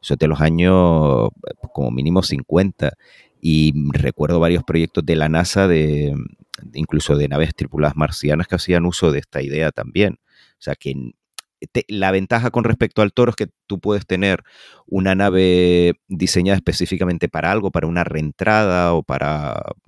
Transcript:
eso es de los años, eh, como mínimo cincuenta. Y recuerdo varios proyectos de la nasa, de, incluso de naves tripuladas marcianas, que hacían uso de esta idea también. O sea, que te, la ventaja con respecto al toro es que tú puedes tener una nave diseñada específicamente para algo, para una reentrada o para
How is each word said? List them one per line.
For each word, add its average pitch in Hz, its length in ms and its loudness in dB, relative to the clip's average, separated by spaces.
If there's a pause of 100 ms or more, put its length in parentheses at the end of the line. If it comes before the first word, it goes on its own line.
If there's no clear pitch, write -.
eso - 140 -4
es 65 40 -6
de 78 80 2
los 76 140 0
años, 80 880 4 (180)
eh, - 60 -14 (200)
como 65 180 -4
mínimo 76 300 0
cincuenta. 78 720 -2 (480)
Y 78 320 4 (200)
recuerdo 73 480 0
varios 85 240 2
proyectos 82 400 -2
de 82 100 2
la 78 140 0
nasa, 87 400 2
de, 76 440 0 (600)
incluso 76 420 -2
de 73 140 0
naves 76 260 -2
tripuladas 73 400 -2
marcianas, 76 520 -2
que - 80 -4
hacían 87 300 0
uso 87 280 0
de 69 60 -2
esta 69 220 -8
idea 73 300 -2
también. - 480 -4 (400)
O - 20 -20
sea, 73 140 -6
que 67 380 -10 (600)
te, 120 160 -2
la 98 220 -2
ventaja 113 400 0
con 120 120 0
respecto 113 380 0
al 101 100 2
toro 120 200 2
es - 40 -6
que 104 140 -6 (180)
tú 98 140 -6
puedes 101 240 -2
tener 92 380 0 (440)
una 95 260 0
nave 90 800 4 (140)
diseñada 92 480 0
específicamente 87 720 -4
para 82 240 -4
algo, 101 180 -2
para 87 180 -4
una 85 180 -2
reentrada 90 880 0
o 78 100 0
para 71 580 -4 (260)